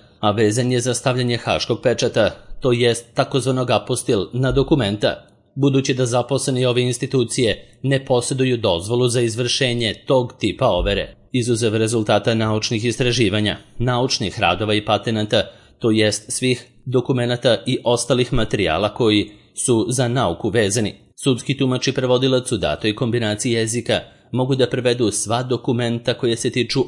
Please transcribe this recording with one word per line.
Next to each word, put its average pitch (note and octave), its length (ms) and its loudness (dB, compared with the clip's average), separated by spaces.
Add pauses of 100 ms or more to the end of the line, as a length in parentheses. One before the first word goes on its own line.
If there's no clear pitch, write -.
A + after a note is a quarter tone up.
(200)
a G#2+ 120 2
vezan A2+ 400 2
je B2 100 2
za B2 120 -2
stavljanje B2 440 -2
haškog A2 460 -2
pečata, A#2 480 2 (280)
to B2+ 120 0
jest A#2+ 420 2
takozvanog B2+ 580 0
apostil G#2+ 600 0
na B2+ 180 0
dokumenta, B2 760 0 (280)
budući C3+ 380 2
da B2+ 120 0
zaposleni B2+ 600 0
ove B2 160 2
institucije B2 1000 -2
ne C3+ 220 0
posjeduju B2+ 520 0
dozvolu A2 500 2
za A#2+ 140 0
izvršenje A#2 720 0 (140)
tog B2+ 320 2
tipa A#2 280 0
overe. F#2+ 480 0 (160)
Izuzev A#2 440 0
rezultata A2 580 2
naučnih A2 520 0
istraživanja, A2 720 0 (200)
naučnih B2 600 -2
radova G#2 340 2
i G#2 120 0
patenata, G#2+ 560 0 (380)
to A2+ 120 2
jest G#2+ 360 2
svih - 380 -4 (200)
dokumenata A#2+ 800 0
i - 180 -2
ostalih B2 500 0
materijala G#2 600 0
koji G#2+ 380 2 (340)
su A2+ 240 2
za B2 180 0
nauku A#2 420 -2
vezani, G#2 440 0 (300)
sudski C3+ 340 0
tumač B2+ 300 -2
i C3 60 0
prevodilac B2+ 580 0
u A2+ 60 0
datoj E2+ 380 -2
kombinaciji A#2 580 -2
jezika A2+ 460 -2 (320)
mogu B2+ 240 0
da B2+ 140 2
prevedu A#2+ 420 0
sva A#2 320 -4
dokumenta A#2+ 680 -2
koje A#2 220 -2
se A#2+ 140 -4
tiču B2 380 -2